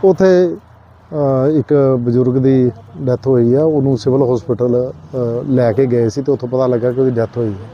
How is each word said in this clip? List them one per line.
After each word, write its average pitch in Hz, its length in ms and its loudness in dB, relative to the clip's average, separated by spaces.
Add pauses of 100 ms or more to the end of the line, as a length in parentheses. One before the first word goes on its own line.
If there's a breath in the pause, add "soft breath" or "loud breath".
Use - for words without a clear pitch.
ਉੱਥੇ, 185 520 2
ਅ, 139 920 -4 (100)
ਇੱਕ 135 400 2
ਬਜ਼ੁਰਗ 123 340 0
ਦੀ 131 380 2 (300)
ਡੈਥ 127 260 -4
ਹੋਈ 120 260 2
ਆ। 143 100 2
ਉਹਨੂੰ 139 340 0
ਸਿਵਲ 127 380 0
ਹਸਪੀਟਲ, 123 580 -2
ਅ, 120 540 -6
ਲੈ 127 260 2
ਕੇ 135 120 2
ਗਏ 120 240 0
ਸੀ 143 120 -8
ਤੇ 135 100 -2
ਉੱਥੋਂ 127 180 -4
ਪਤਾ 127 180 -2
ਲੱਗਾ 123 240 -2
ਕਿ 123 80 -6
ਉਹਦੀ 131 120 2
ਡੈਥ 117 260 -4
ਹੋਈ 117 120 -2
ਆ। 101 240 -10